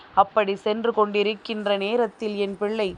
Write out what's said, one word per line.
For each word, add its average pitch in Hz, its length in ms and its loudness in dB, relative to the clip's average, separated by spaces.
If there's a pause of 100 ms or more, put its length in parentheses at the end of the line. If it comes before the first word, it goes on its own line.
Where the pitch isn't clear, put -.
(140)
அப்படி 196 420 2
சென்று 220 360 -2
கொண்டிருக்கின்ற 208 840 0
நேரத்தில் 214 600 -2
என் 202 220 -2
பிள்ளை, 208 400 -2